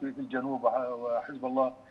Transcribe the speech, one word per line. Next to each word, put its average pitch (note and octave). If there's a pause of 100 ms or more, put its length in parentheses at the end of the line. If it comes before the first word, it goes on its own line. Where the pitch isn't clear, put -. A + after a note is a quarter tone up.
في، C3+
في C#3
الجنوب C3
وح-، B2
وحزب A#2+
الله B2+ (180)